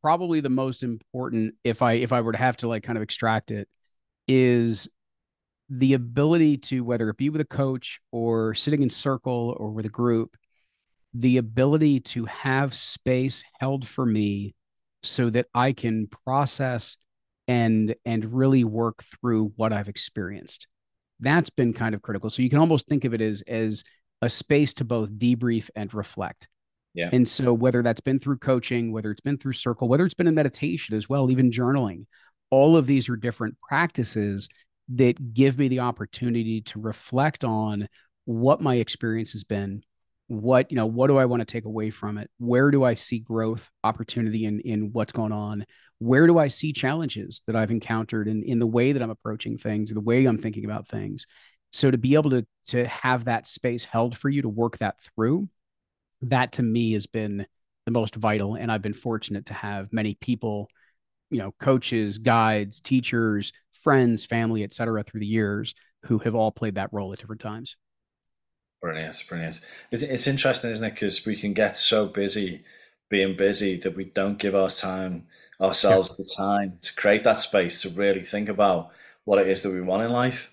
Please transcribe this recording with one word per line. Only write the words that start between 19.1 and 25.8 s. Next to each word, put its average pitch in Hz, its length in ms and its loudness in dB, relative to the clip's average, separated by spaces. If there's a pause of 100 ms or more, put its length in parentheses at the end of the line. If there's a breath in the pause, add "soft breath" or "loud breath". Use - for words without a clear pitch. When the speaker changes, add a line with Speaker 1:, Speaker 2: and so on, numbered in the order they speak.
Speaker 1:
what 110 160 0
I've 101 160 -4
experienced. - 760 -10 (540)
That's 151 300 2
been 120 220 2
kind 110 240 -2
of 101 60 -12
critical. 104 280 -6
So - 120 -2
you 127 60 2
can 143 120 4
almost 160 260 4
think 143 180 -2
of 120 80 0
it 113 80 -2
as, 104 280 -2
as 110 340 -2 (400 soft breath)
a 117 80 0
space 147 440 2
to 135 100 -4
both 110 260 -2
debrief 117 640 0
and 104 180 -8